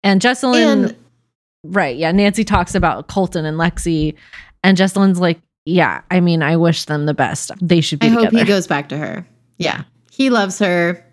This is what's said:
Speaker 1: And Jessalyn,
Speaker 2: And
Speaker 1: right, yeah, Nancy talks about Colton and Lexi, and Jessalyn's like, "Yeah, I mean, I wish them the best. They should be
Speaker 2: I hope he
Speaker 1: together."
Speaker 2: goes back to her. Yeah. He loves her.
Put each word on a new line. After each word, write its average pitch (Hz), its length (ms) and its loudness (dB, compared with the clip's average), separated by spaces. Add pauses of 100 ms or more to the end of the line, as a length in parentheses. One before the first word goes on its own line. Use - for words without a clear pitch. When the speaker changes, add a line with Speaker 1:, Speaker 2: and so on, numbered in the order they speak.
Speaker 1:
And 190 200 4
Jessalyn, 247 320 0 (300)
Speaker 2:
And - 120 -6 (680)
Speaker 1:
right, 160 320 -2
yeah, 160 160 -2
Nancy 202 320 2
talks 190 320 -2
about 156 320 -2
Colton 180 360 -4
and 156 140 -4
Lexi, 165 560 -2 (480)
and 190 160 4
Jessalyn's 190 400 2
like, 170 220 0 (240)
"Yeah, 151 380 0 (100)
I 185 80 4
mean, 170 200 2
I 156 160 2
wish 165 280 2
them 147 220 -4
the 151 80 0
best. - 360 -4 (100)
They 175 200 2
should 147 180 -4
be 226 80 0
Speaker 2:
I 226 40 4
hope 233 160 4
he - 0 - (120)
Speaker 1:
together." 220 80 4
Speaker 2:
goes 196 220 2
back 143 220 -4
to 143 60 -8
her. 156 300 -10 (320)
Yeah. 170 240 -6 (300)
He 269 180 0
loves 202 300 -2
her. 175 520 -2